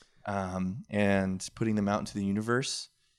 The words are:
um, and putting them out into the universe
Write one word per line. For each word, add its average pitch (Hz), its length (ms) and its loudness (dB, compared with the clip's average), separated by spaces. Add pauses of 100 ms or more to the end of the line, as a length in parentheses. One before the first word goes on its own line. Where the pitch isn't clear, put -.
(260)
um, 95 640 -2
and 98 680 2
putting 110 200 0
them 101 120 2
out 104 140 2
into 101 140 -8
the 101 100 -2
universe 110 640 -2 (300)